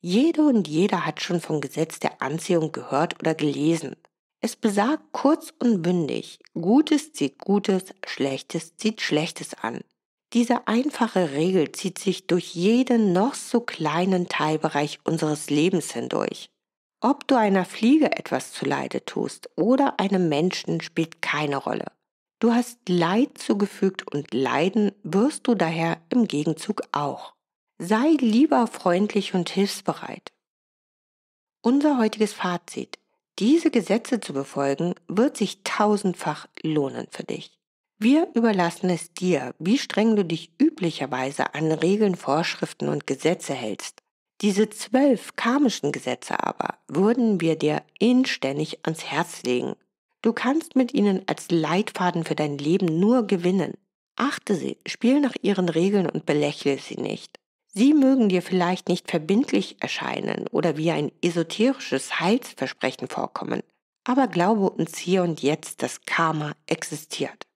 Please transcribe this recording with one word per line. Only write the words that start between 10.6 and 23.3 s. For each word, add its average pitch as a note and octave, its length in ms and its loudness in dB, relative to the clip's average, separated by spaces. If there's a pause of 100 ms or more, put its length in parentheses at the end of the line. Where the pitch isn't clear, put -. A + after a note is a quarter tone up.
einfache A3 640 0
Regel F3 400 2
zieht - 260 -8
sich - 300 -4
durch F3 260 -2
jeden A3+ 580 4
noch G#3 220 2
so - 260 -2
kleinen F3 680 -2
Teilbereich D3+ 720 -2
unseres D#3 480 -2
Lebens D#3 420 2
hindurch. - 560 -4 (580)
Ob C#4 220 0
du C4 80 4
einer G3 300 4
Fliege C4+ 500 2
etwas - 340 -6
zuleide - 540 -4
tust - 520 -8
oder B3+ 440 2
einem F#3 300 2
Menschen, E3 500 -2
spielt - 400 -6
keine C#3+ 380 -2
Rolle. - 340 -6 (480)
Du A#3 140 4
hast - 340 -2
Leid F#3 480 2